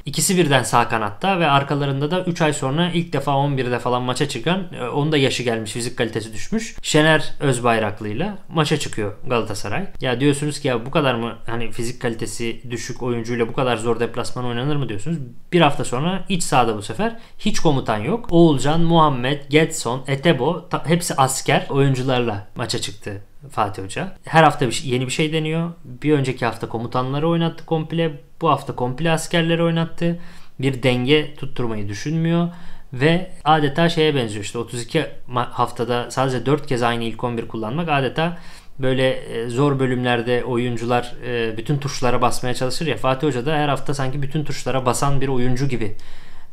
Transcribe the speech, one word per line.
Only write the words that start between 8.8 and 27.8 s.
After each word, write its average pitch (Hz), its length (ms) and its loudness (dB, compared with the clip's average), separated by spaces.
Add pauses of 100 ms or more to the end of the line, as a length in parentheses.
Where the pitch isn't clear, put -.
Galatasaray. 110 600 -2 (140)
Ya 123 180 -2
diyorsunuz 143 400 0
ki, 143 80 -2
"Ya 120 180 0
bu 135 60 -8
kadar 139 240 2
mı 117 200 -4 (100)
hani 117 260 0
fizik - 300 -2
kalitesi 117 680 -4
düşük 120 340 -6
oyuncuyla 117 440 -2
bu - 60 -6
kadar 123 240 0
zor 113 220 0
deplasman 120 460 -2
oynanır 123 300 0
mı?" 131 140 -2
diyorsunuz. 113 280 -2 (360)
Bir 175 80 6
hafta 135 240 4
sonra 175 440 -2
iç 170 140 0
sahada 117 340 2
bu 104 40 -6
sefer 214 340 -4 (240)
hiç 214 200 4
komutan 131 380 4
yok. 135 340 -2
Oğulcan, 160 500 6
Muhammed, 147 680 4
Getson, 135 580 2
Etebo, 139 600 0
ta-, 147 160 -2
hepsi 170 300 0
asker 139 540 2
oyuncularla 127 880 0
maça 120 260 -4
çıktı 101 400 -8 (280)
Fatih 101 340 -2
Hoca. 143 420 -8
Her 135 180 6
hafta 143 240 4
bir 110 40 -2
şey, - 180 -4
yeni 127 160 0
bir 127 60 -6
şey 156 220 0
deniyor. 160 380 -2 (120)
Bir 135 300 0
önceki 127 320 0
hafta 110 240 -4
komutanları 127 600 -2
oynattı 165 360 -2
komple. 160 560 -2 (200)